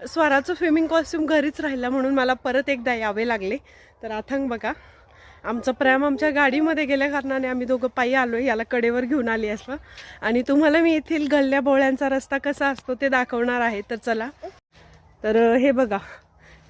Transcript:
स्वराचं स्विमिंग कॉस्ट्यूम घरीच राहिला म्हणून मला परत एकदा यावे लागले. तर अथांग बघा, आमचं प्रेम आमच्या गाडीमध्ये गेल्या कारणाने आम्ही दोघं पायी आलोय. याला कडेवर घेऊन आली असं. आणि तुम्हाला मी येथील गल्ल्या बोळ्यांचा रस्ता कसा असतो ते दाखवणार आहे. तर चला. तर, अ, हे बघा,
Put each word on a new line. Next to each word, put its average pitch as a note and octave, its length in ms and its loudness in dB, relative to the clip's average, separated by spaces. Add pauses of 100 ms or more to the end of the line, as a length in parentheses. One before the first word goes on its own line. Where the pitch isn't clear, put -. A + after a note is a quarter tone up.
स्वराचं D4 480 0
स्विमिंग D#4+ 320 2
कॉस्ट्यूम D#4 400 0
घरीच D4 340 0
राहिला C4 300 -4
म्हणून C4+ 240 0
मला B3+ 200 2
परत C4 340 -2
एकदा B3 260 -2
यावे A3 340 -2
लागले. G#3+ 280 -2 (460)
तर A3 100 -10
अथांग C4+ 360 -4
बघा, A#3 240 -6 (720)
आमचं A#3 280 -4
प्रेम C4 320 2
आमच्या D4 260 0
गाडीमध्ये D4 540 2
गेल्या C#4 260 0
कारणाने C4+ 380 -4
आम्ही B3+ 180 -4
दोघं B3 220 0
पायी B3 260 0
आलोय. B3 300 0
याला A3+ 180 0
कडेवर A#3+ 420 0
घेऊन B3 240 0
आली A3+ 200 -2
असं. A3 280 -8 (460)
आणि A#3 260 2
तुम्हाला D4 320 4
मी E4 120 4
येथील D#4 360 -2
गल्ल्या C#4 320 2
बोळ्यांचा C4+ 480 2
रस्ता C4+ 300 -2
कसा C#4 300 -2
असतो B3+ 260 -6
ते C4+ 140 -2
दाखवणार B3 520 0
आहे. A#3 200 0
तर A#3 160 -8
चला. A3+ 340 -4 (920)
तर, A3+ 300 4
अ, A#3+ 40 4
हे B3+ 140 4
बघा, A#3 280 0 (720)